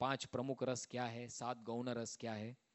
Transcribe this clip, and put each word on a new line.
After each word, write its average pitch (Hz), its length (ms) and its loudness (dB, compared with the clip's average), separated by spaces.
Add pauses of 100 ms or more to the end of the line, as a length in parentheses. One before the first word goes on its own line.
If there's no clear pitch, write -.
पांच 131 240 4
प्रमुख 127 380 0
रस 123 240 2
क्या 123 180 0
है, 120 240 -2
सात 120 300 -2
गौण 117 300 0
रस 117 280 0
क्या 113 180 -2
है, 110 220 -4 (180)